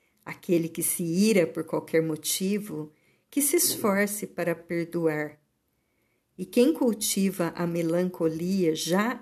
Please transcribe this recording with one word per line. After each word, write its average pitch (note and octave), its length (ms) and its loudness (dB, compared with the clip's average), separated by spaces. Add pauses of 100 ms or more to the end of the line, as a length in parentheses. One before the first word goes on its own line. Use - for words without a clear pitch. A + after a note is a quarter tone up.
(240)
Aquele E3 460 -2
que E3+ 120 -8
se - 220 -2
ira F#3 420 4
por D#3+ 200 -4
qualquer D#3 360 0
motivo, D#3+ 880 -4 (400)
que C#4+ 120 -2
se C#4+ 160 2
esforce G3+ 680 0
para E3+ 300 -2
perdoar. E3 800 -2 (1000)
E F#3 80 -8
quem B3+ 280 4
cultiva G3 800 0
a F3 140 -2
melancolia E3+ 1040 0
já G3+ 480 -2